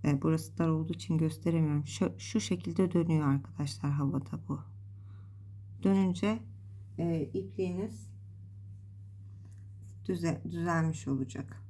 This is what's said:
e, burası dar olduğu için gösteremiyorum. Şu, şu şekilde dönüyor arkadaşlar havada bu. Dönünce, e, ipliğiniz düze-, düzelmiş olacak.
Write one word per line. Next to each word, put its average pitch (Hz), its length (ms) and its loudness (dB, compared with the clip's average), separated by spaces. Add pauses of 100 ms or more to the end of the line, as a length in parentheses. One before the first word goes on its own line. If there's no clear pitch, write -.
e, 143 180 4
burası 160 360 2
dar 165 100 4
olduğu 160 240 2
için 160 260 0
gösteremiyorum. 156 680 4
Şu, - 320 0
şu - 220 -2
şekilde 180 520 2
dönüyor 165 360 6
arkadaşlar 143 640 2
havada 139 560 0
bu. - 120 -2 (1200)
Dönünce, 196 560 4 (600)
e, 165 240 2
ipliğiniz 190 880 -2 (1900)
düze-, 170 460 0
düzelmiş 165 580 0
olacak. - 600 -4